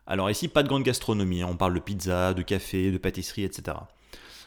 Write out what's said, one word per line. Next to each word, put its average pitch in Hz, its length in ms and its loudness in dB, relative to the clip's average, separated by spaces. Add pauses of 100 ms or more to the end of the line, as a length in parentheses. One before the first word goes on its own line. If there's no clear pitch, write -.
Alors 95 240 2
ici, 160 180 -2
pas 147 140 4
de 143 60 -2
grande 139 140 0
gastronomie, 101 580 2
hein. 87 100 -2
On 87 60 -4
parle 92 160 2
de 87 80 0
pizza, 92 540 0
de 90 80 0
café, 95 480 0
de 92 80 2
pâtisserie, 95 460 -4
et 92 80 -4
cetera. - 360 -8 (580)